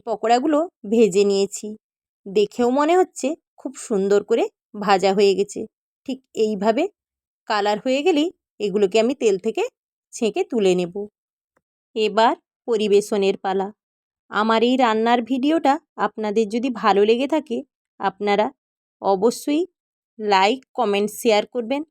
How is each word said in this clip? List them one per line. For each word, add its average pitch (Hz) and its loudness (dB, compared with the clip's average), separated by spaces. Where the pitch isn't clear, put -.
পকোড়াগুলো 247 0
ভেজে 202 4
নিয়েছি। 196 -2
দেখেও 208 -2
মনে 294 0
হচ্ছে - -2
খুব 269 -12
সুন্দর 202 0
করে 240 0
ভাজা 196 2
হয়ে 196 4
গেছে। 202 -4
ঠিক 262 -8
এইভাবে 214 0
কালার 208 0
হয়ে 262 -2
গেলেই 330 2
এগুলোকে 202 0
আমি 233 2
তেল 214 2
থেকে 226 -4
ছেঁকে 233 -4
তুলে 208 0
নেব। 180 -4
এবার 220 2
পরিবেশনের 202 0
পালা। 196 -4
আমার 226 0
এই 247 2
রান্নার 233 2
ভিডিওটা 269 0
আপনাদের 214 -2
যদি 233 -4
ভালো 202 2
লেগে 240 2
থাকে, 262 -4
আপনারা 202 0
অবশ্যই 240 0
লাইক, 208 2
কমেন্ট, 208 -2
শেয়ার 214 0
করবেন। 247 -6